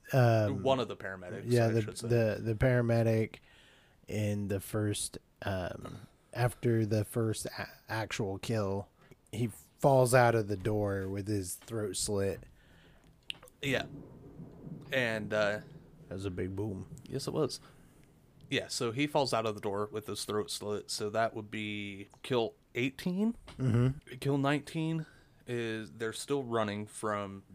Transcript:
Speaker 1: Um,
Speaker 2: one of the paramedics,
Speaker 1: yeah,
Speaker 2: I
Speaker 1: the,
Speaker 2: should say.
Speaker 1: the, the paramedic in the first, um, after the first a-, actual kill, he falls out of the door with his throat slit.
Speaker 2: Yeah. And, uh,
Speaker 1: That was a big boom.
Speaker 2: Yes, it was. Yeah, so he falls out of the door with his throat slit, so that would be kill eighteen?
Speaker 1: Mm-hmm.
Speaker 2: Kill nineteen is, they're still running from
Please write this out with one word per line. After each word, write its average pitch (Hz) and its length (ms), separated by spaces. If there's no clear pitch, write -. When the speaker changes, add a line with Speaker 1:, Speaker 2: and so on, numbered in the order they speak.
Speaker 1:
Um, 110 500
Speaker 2:
one 131 180
of 107 80
the 101 80
paramedics, 95 500
Speaker 1:
yeah, 117 200
Speaker 2:
I - 20
Speaker 1:
the, 110 140
Speaker 2:
should 104 160
say. 120 100
Speaker 1:
the, 113 320
the 113 140
paramedic 117 840
in 104 400
the 98 120
first, - 580
um, - 560
after 120 540
the 104 180
first 110 420
a-, - 220
actual 107 500
kill, 101 500
he 110 180
falls 131 340
out 120 200
of 110 140
the 104 80
door 98 520
with 98 200
his 98 280
throat 107 400
slit. 98 440
Speaker 2:
Yeah. 131 240
And, 110 400
uh, 107 260
Speaker 1:
That 87 60
was 95 120
a 98 40
big 92 240
boom. 98 320
Speaker 2:
Yes, 135 180
it - 80
was. - 260
Yeah, 123 180
so 117 240
he 139 140
falls 147 280
out 113 120
of 107 80
the 101 60
door 104 300
with 107 160
his - 180
throat 104 260
slit, 104 400
so 104 200
that 110 240
would 104 160
be 104 580
kill 117 320
eighteen? 180 600
Speaker 1:
Mm-hmm. 123 300
Speaker 2:
Kill 143 180
nineteen 156 680
is, 113 500
they're 113 160
still 143 300
running 107 440
from 101 560